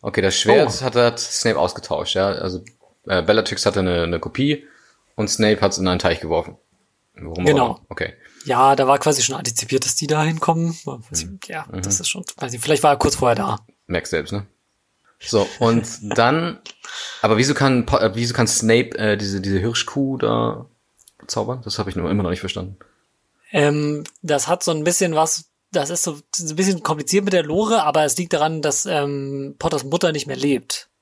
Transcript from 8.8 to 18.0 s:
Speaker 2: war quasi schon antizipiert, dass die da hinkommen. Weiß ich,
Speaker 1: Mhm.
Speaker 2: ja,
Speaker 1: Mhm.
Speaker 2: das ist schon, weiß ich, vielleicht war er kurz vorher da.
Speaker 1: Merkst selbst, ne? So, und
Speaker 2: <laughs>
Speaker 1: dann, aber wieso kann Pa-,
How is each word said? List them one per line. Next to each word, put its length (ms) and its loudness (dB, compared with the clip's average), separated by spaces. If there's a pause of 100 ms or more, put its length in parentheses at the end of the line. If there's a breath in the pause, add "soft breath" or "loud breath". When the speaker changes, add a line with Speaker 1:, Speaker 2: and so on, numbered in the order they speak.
Speaker 2:
war 120 4
quasi 240 2
schon 120 -2
antizipiert, 500 -2
dass 100 0
die 100 -4
da 180 0
hinkommen. 640 0
Weiß 380 -8
ich, 20 -10
Speaker 1:
Mhm. 220 -14
Speaker 2:
ja, 240 -10
Speaker 1:
Mhm. 100 -8
Speaker 2:
das 180 -2
ist 100 -2
schon, 140 -6 (140)
weiß 160 -8
ich, 80 -6
vielleicht 220 2
war 100 6
er 40 0
kurz 180 0
vorher 200 2
da. 220 -2 (300)
Speaker 1:
Merkst 240 -4
selbst, 200 -2
ne? 140 -6 (760)
So, 380 2
und 300 2 (120)
Speaker 2:
<laughs> 160 -6
Speaker 1:
dann, 440 0 (640 loud breath)
aber 140 4
wieso 180 2
kann 320 2
Pa-, 140 2